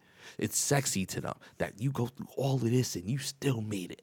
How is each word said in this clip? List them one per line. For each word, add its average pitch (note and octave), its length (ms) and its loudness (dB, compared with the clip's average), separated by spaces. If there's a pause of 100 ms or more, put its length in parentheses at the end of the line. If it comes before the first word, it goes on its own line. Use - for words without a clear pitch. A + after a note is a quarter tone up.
(380)
It's - 200 -2
sexy C3+ 500 2
to - 140 -4
them - 140 -6 (220)
that - 220 -4
you C3 120 0
go A#2+ 160 0
through - 200 -10 (100)
all C3+ 180 2
of A#2+ 140 2
this B2 260 4
and F#2 140 -4
you C#3 80 0
still C3+ 440 -2
made G#2 300 -4
it. - 120 -14